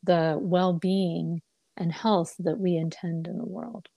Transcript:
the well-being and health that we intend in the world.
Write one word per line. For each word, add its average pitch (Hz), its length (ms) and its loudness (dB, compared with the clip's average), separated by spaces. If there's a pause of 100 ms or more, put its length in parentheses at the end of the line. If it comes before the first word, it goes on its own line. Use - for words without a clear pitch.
the 160 360 4
well-being 175 1000 0 (340)
and 165 160 -2
health 185 480 0
that 165 200 -2
we 180 160 2
intend 165 520 -4
in 180 100 -8
the 165 80 -6
world. 196 520 -12